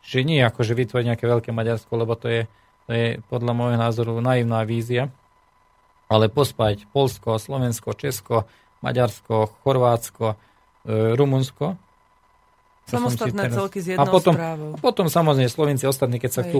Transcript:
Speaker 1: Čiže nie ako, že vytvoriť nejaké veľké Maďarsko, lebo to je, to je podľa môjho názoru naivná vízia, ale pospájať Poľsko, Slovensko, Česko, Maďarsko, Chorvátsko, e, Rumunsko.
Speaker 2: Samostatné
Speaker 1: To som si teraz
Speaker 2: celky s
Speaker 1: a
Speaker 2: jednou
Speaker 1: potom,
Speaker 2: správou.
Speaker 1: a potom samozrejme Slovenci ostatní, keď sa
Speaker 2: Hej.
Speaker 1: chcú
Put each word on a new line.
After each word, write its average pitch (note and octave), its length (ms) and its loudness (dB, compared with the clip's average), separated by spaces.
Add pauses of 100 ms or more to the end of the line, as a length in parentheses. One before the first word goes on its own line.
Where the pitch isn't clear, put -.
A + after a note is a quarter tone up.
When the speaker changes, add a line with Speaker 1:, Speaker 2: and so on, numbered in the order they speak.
Speaker 1:
Čiže B2+ 240 -2
nie D#3 160 2
ako, A#2 240 2
že A#2 80 0
vytvoriť B2 320 0
nejaké A#2 240 -2
veľké A#2 240 0
Maďarsko, A2+ 400 -4
lebo A#2 240 -2
to - 80 -10
je, A#2 160 0 (480)
to - 0 -
je A#2 160 0 (240)
podľa A#2+ 240 -2
môjho A#2+ 240 0
názoru A#2 400 0
naivná A#2 480 0
vízia, A#2 400 -2 (1040)
ale A2 160 6
pospájať A2 640 0
Poľsko, B2 480 -2
Slovensko, B2 560 -4
Česko, B2 560 -4 (320)
Maďarsko, A#2 800 0
Chorvátsko, A#2+ 720 0 (480)
e, A2 320 0
Rumunsko. C#3 640 0 (1120)
Speaker 2:
Samostatné - 0 -
Speaker 1:
To B2 80 -2
som B2 300 -2
si F#3 100 -4
teraz C#3+ 160 -2
Speaker 2:
celky G3 240 -4
s F3 80 -8
Speaker 1:
a F#3 80 -6
Speaker 2:
jednou F#3 160 2
Speaker 1:
potom, F3+ 240 6
Speaker 2:
správou. D#3+ 400 -6
Speaker 1:
a - 60 -12
potom G#3+ 260 0
samozrejme D3 460 4
Slovenci C#3+ 340 0
ostatní, C3 320 0
keď A#2 140 -4
sa B2+ 100 -2
Speaker 2:
Hej. F3 80 -4
Speaker 1:
chcú D3 100 0